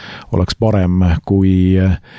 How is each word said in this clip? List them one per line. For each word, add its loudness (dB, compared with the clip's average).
oleks -2
parem, 0
kui, 2
äh, 0